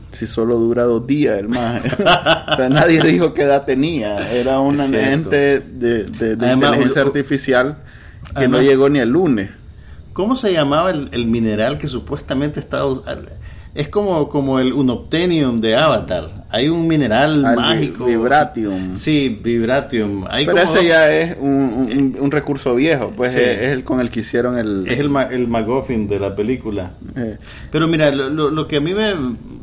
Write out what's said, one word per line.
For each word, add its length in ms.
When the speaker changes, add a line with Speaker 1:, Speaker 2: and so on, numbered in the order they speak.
Speaker 1:
si 160
solo 300
dura 280
dos 220
días, 320
el 100
maje? 480
<laughs> 560
O 40
sea, 140
nadie 320
dijo 320
qué 80
edad 240
tenía. 680
Era 280
un 160
Speaker 2:
Es 120
cierto. 220
Speaker 1:
ente 500
de, 440
de, 320
de 100
Speaker 2:
Además, 240
Speaker 1:
inteligencia 320
Speaker 2:
Ul-, 60
Speaker 1:
artificial 680
que 120
Speaker 2:
además, 260
Speaker 1:
no 40
llegó 220
ni 120
al 100
lunes. 400
Speaker 2:
¿cómo 220
se 160
llamaba 380
el, 220
el 140
mineral 520
que 100
supuestamente 720
estaba 260
us-, 160
es 140
como, 400
como 320
el 140
unobtainium 880
de 140
Avatar. 720
Hay 180
un 180
mineral 580
Speaker 1:
Ah, 80
el 40
vi-, 60
Speaker 2:
mágico. 420
Speaker 1:
vibratium. 920
Speaker 2:
Sí, 460
vibratium. 840
Hay 160
Speaker 1:
Pero 140
Speaker 2:
como 120
Speaker 1:
ese 100
Speaker 2:
dos 80
Speaker 1:
ya 220
es 300
un, 100
un, 240
un, 260
Speaker 2:
Eh, 40
Speaker 1:
un 100
recurso 440
viejo, 420
pues, 160
Speaker 2:
Sí. 60
Speaker 1:
es, 240
es 80
el 140
con 160
el 100
que 100
hicieron 380
el 280
Speaker 2:
Es 140
el 80
ma-, 220
el 180
MacGuffin 580
de 140
la 160
película. 540
Speaker 1:
Eh. 220
Speaker 2:
Pero 180
mira, 220
lo, 180
lo, 220
lo 180
que 80
a 60
mí 100
me, 220